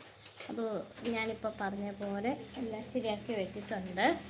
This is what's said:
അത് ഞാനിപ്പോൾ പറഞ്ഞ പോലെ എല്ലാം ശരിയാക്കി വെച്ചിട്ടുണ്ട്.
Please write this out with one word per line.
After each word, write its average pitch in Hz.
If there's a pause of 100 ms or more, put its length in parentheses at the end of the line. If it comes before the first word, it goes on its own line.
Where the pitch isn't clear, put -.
(480)
അത് 226 (500)
ഞാനിപ്പോൾ 220 (100)
പറഞ്ഞ 202 (160)
പോലെ 202 (300)
എല്ലാം 220 (100)
ശരിയാക്കി 220
വെച്ചിട്ടുണ്ട്. 185 (240)